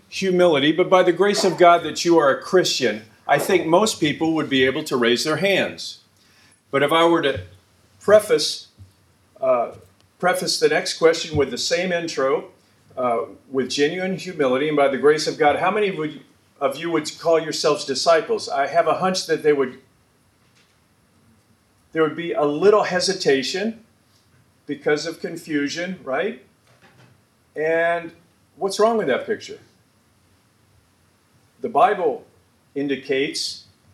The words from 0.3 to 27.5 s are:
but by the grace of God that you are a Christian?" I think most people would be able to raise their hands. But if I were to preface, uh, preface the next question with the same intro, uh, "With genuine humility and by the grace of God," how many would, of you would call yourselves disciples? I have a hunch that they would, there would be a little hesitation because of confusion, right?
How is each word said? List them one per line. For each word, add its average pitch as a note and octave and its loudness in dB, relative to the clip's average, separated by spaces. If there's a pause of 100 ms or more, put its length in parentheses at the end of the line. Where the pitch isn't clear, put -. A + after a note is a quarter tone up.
but F3+ 0
by F#3 6
the E3+ 4
grace G3+ 0
of E3 0
God E3+ 6
that D3+ -8
you E3+ 4
are C#3 4
a B2+ -4
Christian?" B2 0 (220)
I C#3+ 2
think F3 0
most F#3 2
people D#3+ 0
would C#3+ -2
be C3 2
able C#3+ -2
to C#3+ -4
raise A#2 2
their D#3 -2
hands. D#3 -4 (680)
But C#3 0
if D3 0
I E3+ 4
were E3+ 2
to C3+ -2 (600)
preface, G3 2 (720)
uh, B2+ -2 (440)
preface F3+ -2
the D#3 4
next D#3+ -2
question D#3+ 0
with C3 0
the A#2+ -8
same F3 -2
intro, E3 -2 (480)
uh, A#2+ -2 (280)
"With B2+ -4
genuine F3 -2
humility D3 -2
and D3+ -2
by C#3 4
the C3 -2
grace D3+ 2
of C3 -6
God," D3 4
how F3+ 0
many G#3 -2
would, D#3 -8 (400)
of C3 -4
you E3+ -8
would D#3 -2 (100)
call E3 2
yourselves D3+ -2
disciples? C3+ 0
I C#3 -2
have D#3+ 0
a - 0
hunch F#3 -4
that D3+ -2
they D3+ 4
would, C3 -2 (2000)
there D#3+ 0
would D3+ 0
be E3+ -8
a D3+ 0
little F3 4
hesitation F3+ -2 (840)
because D3+ -2
of E3 -10
confusion, E3 -6
right? D#3+ -6 (1120)